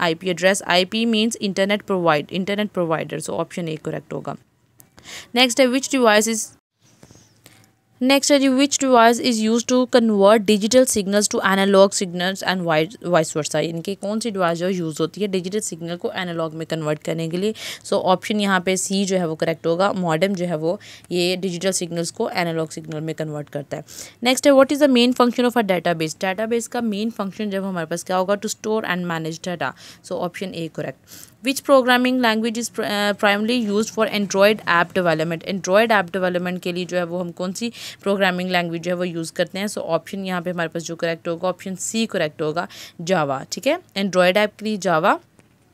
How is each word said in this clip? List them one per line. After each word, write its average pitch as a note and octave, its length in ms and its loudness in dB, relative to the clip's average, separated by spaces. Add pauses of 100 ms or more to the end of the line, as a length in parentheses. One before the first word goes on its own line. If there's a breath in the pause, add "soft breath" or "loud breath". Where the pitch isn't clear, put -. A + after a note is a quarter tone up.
आईपी F3 340 -2
address? F#3 280 2
आईपी A3 440 0
means A3+ 360 0
internet G3+ 440 0
provide-, E3 460 0
internet G3+ 360 -2 (100)
provider। D#3 420 -2
So, - 100 -8
option F3 340 -6
A D#3 200 -6
करेक्ट D#3 280 -8
होगा। C#3+ 240 -8 (1000 loud breath)
नेक्स्ट B3 260 4
है, C4 60 8
which C4 220 -2
device A3 400 4
is, A3 100 -2 (1600 soft breath)
नेक्स्ट C#4 300 4
है C#4+ 60 8
जी, C4+ 100 4
which C#4 320 2
device A#3+ 400 6
is A3 300 2
used A#3 220 0
to B3+ 140 4 (100)
convert A3 440 6
digital G#3+ 440 4 (120)
signals G3+ 380 0
to A3+ 100 -2
analog G3 580 4
signals F3+ 420 -4
and F3+ 180 -2
vi-, D#3+ 460 -2
vice D#3+ 280 2
versa? D3+ 200 -4
इनकी E3 380 -4
कौन G#3 260 -4
सी A#3 100 -4
डिवाइस F3 280 0
जो F3+ 100 -2
यूज़ E3+ 320 -4
होती D#3+ 200 -4
है G#3 80 -2
डिजिटल F#3+ 320 -4
सिग्नल E3+ 360 -8
को - 200 -8
एनालॉग E3+ 380 -6
में D#3+ 120 -8
कन्वर्ट D3+ 360 -4
करने E3 260 -4
के E3 80 -4
लिए? G#3 180 -2 (300 loud breath)
So, - 80 -6
ऑप्शन G3+ 480 0
यहाँ G3 200 2
पे F#3 160 0
सी G3 280 -2
जो F#3+ 120 0
है F3 120 0
वो D#3+ 60 -4
करेक्ट D#3+ 320 -4
होगा, F3+ 260 2
मॉडेम F3+ 420 0
जो F3 100 -4
है F3 120 -2
वो E3 240 -2 (320 loud breath)
ये F3+ 240 0
डिजिटल F3+ 340 -4
सिग्नल्स E3+ 400 -4
को A#3 200 -4
एनालॉग E3 400 -2
सिग्नल D#3+ 300 -10
में D#3 140 -6
कन्वर्ट D3+ 340 -8
करता - 280 -8
है। D3+ 80 -12 (380 loud breath)
नेक्स्ट B3+ 240 2
है, C#4+ 60 8
what C4+ 180 8
is D4 80 0
the C#4 120 6
main B3 300 4
function B3 320 2
of A#3 120 0
a F#3+ 60 0
database? E3 500 -2
डेटाबेस A3 460 -2
का A#3+ 140 -6
मेन A3 300 -2
फंक्शन G#3 400 -6
जब G3 140 -4
हमारे F3+ 220 -4
पास E3+ 160 -6
क्या F#3 140 -2
होगा? F#3+ 180 0
To G3+ 120 -4
store A3 360 -4
and F3+ 220 -4
manage D#3+ 360 -6
data। D3+ 320 -6 (340 loud breath)
So, - 60 -10
option F3+ 420 -6
A E3 140 -8
correct। D3+ 300 -10 (460 loud breath)
Which C4+ 180 -4
programming B3+ 580 4
language A3+ 440 0
is - 100 -12
pr-, A3 100 -4
uh, G#3 340 -2
primarily G#3+ 600 0
used G#3+ 160 -2
for A3 140 0 (120)
Android G3 360 4
app E3+ 320 2
development? E3 600 0
Android G3 400 2
app G3 220 2
development F3+ 500 -2
के F3+ 120 -4
लिए F3 120 -4
जो F3 120 -6
है F3+ 80 0
वो E3+ 140 -6
हम F3 120 -6
कौन F#3 220 -6
सी A#3 200 -6 (300 loud breath)
प्रोग्रामिंग F#3 480 0
लैंग्वेज E3+ 320 0
जो E3+ 80 -4
है F3+ 60 -2
वो F3+ 80 -4
यूज़ E3 280 -6
करते F3 260 -2
हैं? G3 80 -2
So, G#3 120 -8
ऑप्शन F3+ 460 -4
यहाँ F#3 180 -4
पे F3 80 -6
हमारे E3+ 180 -4
पास E3+ 140 -8
जो D#3+ 140 -10
करेक्ट E3 320 -4
होगा, E3+ 200 -4
ऑप्शन F#3 260 -8
सी A3+ 320 -2
करेक्ट E3 360 -4
होगा, D#3 260 -4 (340 loud breath)
Java। D#3 500 0
ठीक F#3+ 140 -10
है, D#4 120 2 (200)
Android F#3 380 2
ऐप G#3 220 2
के G#3 60 -12
लिए G#3+ 140 -4
Java F#3 400 2 (560)